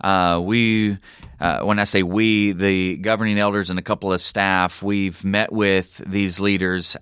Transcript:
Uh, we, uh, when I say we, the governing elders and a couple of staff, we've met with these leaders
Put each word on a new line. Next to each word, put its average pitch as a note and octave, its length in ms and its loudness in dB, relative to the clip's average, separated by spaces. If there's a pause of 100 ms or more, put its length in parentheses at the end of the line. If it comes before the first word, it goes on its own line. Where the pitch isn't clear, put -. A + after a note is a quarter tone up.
Uh, F2+ 420 2
we, A2 540 0 (420)
uh, D#2+ 220 0
when G#2 180 0
I G#2 60 0
say G2 180 2
we, G#2 480 2
the F#2 460 0
governing G#2+ 420 0
elders G2+ 300 0
and F2+ 100 -4
a F2 40 -4
couple G2+ 280 -2
of F2+ 100 0
staff, F#2+ 640 0
we've G2 400 -2
met G2+ 300 0
with G2 520 0
these F#2+ 360 -2
leaders F#2 600 0